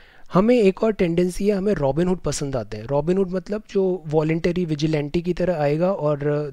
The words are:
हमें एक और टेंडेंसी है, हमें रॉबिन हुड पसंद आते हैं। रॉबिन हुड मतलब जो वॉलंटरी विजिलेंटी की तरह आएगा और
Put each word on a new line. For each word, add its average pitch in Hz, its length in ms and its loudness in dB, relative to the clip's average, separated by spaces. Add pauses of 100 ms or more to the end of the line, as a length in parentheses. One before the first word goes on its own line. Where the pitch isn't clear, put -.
(340)
हमें 214 220 6
एक 196 280 4
और 220 100 2
टेंडेंसी 180 540 0
है, 208 80 2
हमें 196 180 0
रॉबिन 147 340 0
हुड 180 120 0
पसंद 139 360 -4
आते 107 220 -6
हैं। 107 60 -12
रॉबिन 147 340 0
हुड 190 140 0
मतलब - 380 -6
जो 185 380 0
वॉलंटरी 165 580 0
विजिलेंटी 156 560 -2
की 175 120 -4
तरह 175 280 0
आएगा 156 300 2
और 151 280 0 (340)